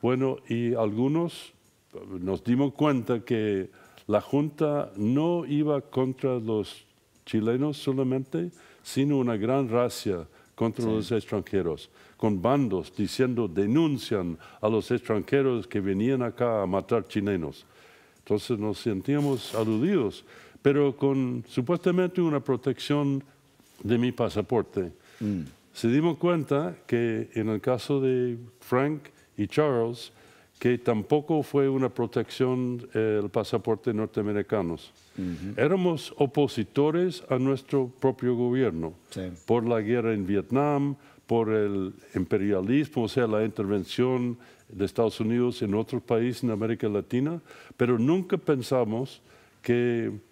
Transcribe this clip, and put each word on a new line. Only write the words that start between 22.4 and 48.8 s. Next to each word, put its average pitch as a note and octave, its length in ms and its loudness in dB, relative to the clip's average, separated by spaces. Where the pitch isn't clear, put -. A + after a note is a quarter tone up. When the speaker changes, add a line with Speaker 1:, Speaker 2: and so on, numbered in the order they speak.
Speaker 1:
protección C#3 840 -2
de A2+ 140 2
mi B2 140 2
pasaporte. G#2 800 -2
Speaker 2:
Mm. G2+ 220 -2
Speaker 1:
Se - 160 -2
dimos D3+ 280 2
cuenta E3+ 580 0
que A#2 460 0
en A2 160 -2
el G#2+ 100 0
caso C3 400 -2
de B2+ 380 0
Frank, C#3+ 400 0
y G#2 100 -2
Charles, B2 640 0
que B2 180 2
tampoco C#3+ 680 0
fue C#3 240 2
una C3+ 220 2
protección, B2 1040 -2
eh, A2 280 2
el G2+ 80 -4
pasaporte A2+ 640 0
norteamericanos. G#2 960 -2
Speaker 2:
Ujú. F#2 420 -6
Speaker 1:
Éramos F3 580 0
opositores D3 1120 0
a C3 80 2
nuestro C3 500 0
propio B2 360 2
gobierno, A#2 580 0
Speaker 2:
Sí. F#2 220 -8
Speaker 1:
por A#2 200 2
la A#2 160 2
guerra A2+ 320 2
en G2+ 120 -2
Vietnam, C#3 720 0
por A#2 240 2
el G2+ 420 0
imperialismo, G2+ 880 0
o A2 60 -2
sea, B2 180 2
la G#2+ 160 2
intervención A#2+ 920 0
de G2 160 -2
Estados F#2+ 340 0
Unidos A#2+ 420 0
en G#2 120 0
otros A2 280 -2
países A#2+ 420 0
en A#2+ 80 0
América A2 360 -2
Latina, B2+ 540 -2
pero B2 220 2
nunca F3+ 380 2
pensamos B2+ 840 -2